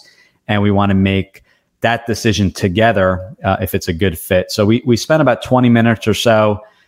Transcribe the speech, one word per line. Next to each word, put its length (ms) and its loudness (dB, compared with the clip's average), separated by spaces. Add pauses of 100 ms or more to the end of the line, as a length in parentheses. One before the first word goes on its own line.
(500)
and 120 0
we 80 2
wanna 240 2
make 500 -2 (360)
that 260 -2
decision 460 -2
together, 840 0 (120)
uh, 160 0
if 120 -6
it's 140 -6
a 60 -2
good 260 -2
fit. 320 -2
So 140 0
we, 200 2
we 120 2
spent 240 0
about 200 0
twenty 280 2
minutes 360 2
or 80 2
so, 460 2 (280)